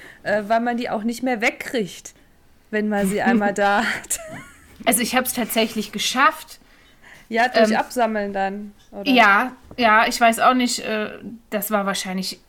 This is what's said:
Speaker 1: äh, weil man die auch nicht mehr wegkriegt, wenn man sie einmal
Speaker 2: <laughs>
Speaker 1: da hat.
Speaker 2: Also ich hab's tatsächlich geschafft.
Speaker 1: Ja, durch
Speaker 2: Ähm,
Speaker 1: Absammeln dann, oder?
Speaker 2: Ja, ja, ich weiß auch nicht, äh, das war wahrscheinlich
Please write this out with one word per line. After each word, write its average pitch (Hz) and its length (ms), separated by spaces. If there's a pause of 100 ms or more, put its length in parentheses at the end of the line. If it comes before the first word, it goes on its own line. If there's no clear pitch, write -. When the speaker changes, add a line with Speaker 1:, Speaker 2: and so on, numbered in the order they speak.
(240)
Speaker 1:
äh, 208 240
weil 226 120
man 240 180
die 240 120
auch 214 140
nicht 233 180
mehr 247 180
wegkriegt, - 760 (580)
wenn 214 180
man 202 180
sie 202 140
einmal 202 320
Speaker 2:
<laughs> - 0
Speaker 1:
da 202 300
hat. - 360 (680)
Speaker 2:
Also 247 160
ich 240 140
hab's 254 180
tatsächlich 220 580
geschafft. - 680 (720)
Speaker 1:
Ja, 226 180
durch 226 240
Speaker 2:
Ähm, 220 60
Speaker 1:
Absammeln 220 560
dann, 202 400 (180)
oder? 202 180
Speaker 2:
Ja, 233 420 (260)
ja, 220 300
ich 240 120
weiß 233 200
auch 254 160
nicht, 247 240
äh, 214 300 (420)
das 202 180
war 202 160
wahrscheinlich 190 640